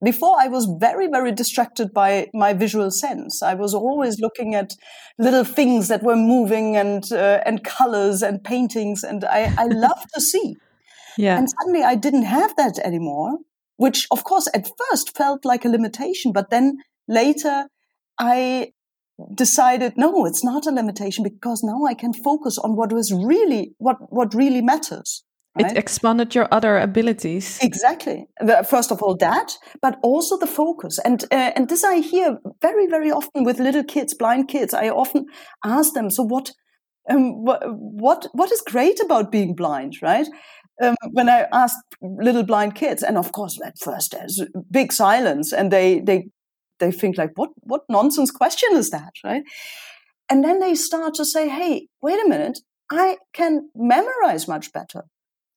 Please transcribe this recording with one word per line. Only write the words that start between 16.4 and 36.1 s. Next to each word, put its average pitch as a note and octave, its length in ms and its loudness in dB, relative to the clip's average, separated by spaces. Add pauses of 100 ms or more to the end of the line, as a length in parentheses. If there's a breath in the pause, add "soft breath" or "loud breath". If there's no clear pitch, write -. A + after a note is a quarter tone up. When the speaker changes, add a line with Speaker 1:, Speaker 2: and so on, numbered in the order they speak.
Speaker 1:
then C4+ 280 2 (300 loud breath)
later C#4 580 0 (540)
I B3+ 520 0 (640)
decided, B3 640 2
no, D#4 300 2
it's - 180 -4
not C4 220 -2
a D#4 40 -2
limitation G#3+ 540 -4
because A3 380 -8
now A#3 240 -2
I B3 80 0
can A#3 180 -4
focus C#4+ 460 -2
on A3 180 -2
what A3 160 -2
was A3 200 0
really, A#3+ 640 2
what, A#3+ 180 0 (160)
what A3 220 0
really B3+ 280 2
matters. - 600 -2 (340)
Speaker 2:
It - 60 4
Speaker 1:
Right? G#3 120 -2
Speaker 2:
expanded A#3 600 0
your B3 160 4
other A3 260 4
abilities. G3 800 -2
Speaker 1:
Exactly. C4+ 680 0 (120)
The, A#3 300 4
first A#3+ 240 2
of G3 100 -6
all, F#3+ 140 0
that, G#3+ 400 0 (260 loud breath)
but C4 220 0
also D#4+ 340 0
the - 80 -2
focus. G3+ 580 -4
And, A#3+ 280 0
uh, B3+ 240 2
and B3+ 120 0
this E4+ 140 -2
I G4 140 4
hear D#4+ 420 0 (240)
very, G4+ 240 2
very D#4 240 0
often C#4+ 320 -2
with B3 160 0
little C4+ 240 2
kids, D4 320 -4
blind A#3+ 320 0
kids. C4+ 260 -4
I - 180 0
often C4 340 0 (400 loud breath)
ask C#4 300 0
them, A3 160 -2